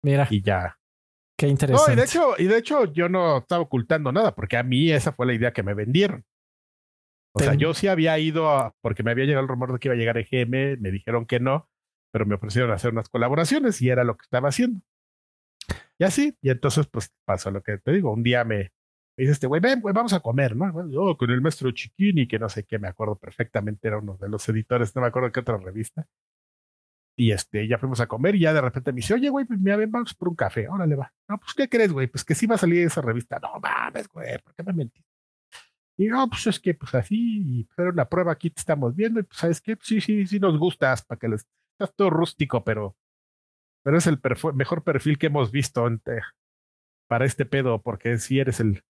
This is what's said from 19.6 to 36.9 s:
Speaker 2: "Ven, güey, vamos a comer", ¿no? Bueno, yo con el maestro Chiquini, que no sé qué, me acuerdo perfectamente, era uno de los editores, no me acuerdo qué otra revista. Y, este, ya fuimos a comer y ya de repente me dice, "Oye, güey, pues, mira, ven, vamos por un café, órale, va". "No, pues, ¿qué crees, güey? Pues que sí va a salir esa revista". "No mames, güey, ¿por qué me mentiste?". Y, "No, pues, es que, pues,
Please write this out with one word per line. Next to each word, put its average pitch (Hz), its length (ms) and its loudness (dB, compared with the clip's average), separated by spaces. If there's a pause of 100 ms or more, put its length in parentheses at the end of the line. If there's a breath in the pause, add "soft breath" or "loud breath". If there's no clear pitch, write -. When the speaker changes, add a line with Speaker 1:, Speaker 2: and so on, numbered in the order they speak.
Speaker 2:
"Ven, 247 200 2
güey, 202 140 -2
vamos 226 180 2
a 180 80 2
comer", 120 360 0
¿no? 185 160 -2
Bueno, 165 180 -8
yo 165 260 0
con 120 140 0
el 127 100 2
maestro 139 320 0
Chiquini, 165 560 2
que 110 100 -2
no 110 100 -2
sé 101 160 -8
qué, 113 140 -6
me 98 100 -6
acuerdo 104 300 -4
perfectamente, 107 720 -6
era 107 100 -4
uno 101 180 -10
de 98 120 -10
los 104 200 -6
editores, 113 460 -2
no 131 80 -2
me 120 60 2
acuerdo 127 240 -2
qué 127 80 -2
otra 117 180 -4
revista. 98 480 -10 (1080)
Y, 117 140 4
este, 104 380 -2
ya 117 100 2
fuimos 131 220 -4
a 120 80 0
comer 147 260 0
y 190 60 2
ya 156 120 4
de 156 80 4
repente 127 320 -2
me 123 40 -4
dice, 156 180 0
"Oye, 254 140 2
güey, 277 160 0
pues, 220 160 -4
mira, 196 160 4
ven, 214 140 0
vamos 233 240 -6
por 180 140 -4
un 170 60 -4
café, - 340 -2
órale, 170 280 -2
va". 135 160 -8 (160)
"No, 202 100 -6
pues, - 160 -14
¿qué 269 140 0
crees, 220 240 2
güey? 131 160 -2
Pues - 160 -8
que 160 100 0
sí - 120 0
va 220 100 4
a - 20 0
salir 175 260 4
esa 165 180 0
revista". 120 380 -4
"No - 200 -10
mames, - 480 -6
güey, - 340 -10
¿por - 120 -20
qué 170 100 -12
me 190 80 -4
mentiste?". 147 360 -6 (880 loud breath)
Y, 196 100 2
"No, 254 200 0
pues, - 200 -4
es - 120 -2
que, 175 140 0
pues, - 200 -10